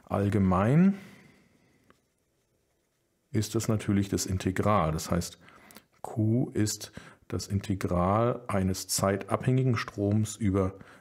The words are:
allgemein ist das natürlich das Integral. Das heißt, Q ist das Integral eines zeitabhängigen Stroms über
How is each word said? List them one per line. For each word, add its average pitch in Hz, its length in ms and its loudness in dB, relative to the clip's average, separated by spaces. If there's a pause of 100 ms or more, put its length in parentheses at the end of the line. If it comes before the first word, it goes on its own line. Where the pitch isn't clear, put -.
allgemein 101 920 4 (2250)
ist - 220 -2
das 113 140 -2
natürlich 104 420 2
das - 160 -2
Integral. 95 680 0
Das 80 200 -6
heißt, 87 260 -4 (640)
Q 110 520 -2
ist - 380 -4 (360)
das 95 200 -6
Integral 98 1000 0
eines 95 400 -2
zeitabhängigen 113 920 0
Stroms 104 580 -2
über 98 380 0 (280)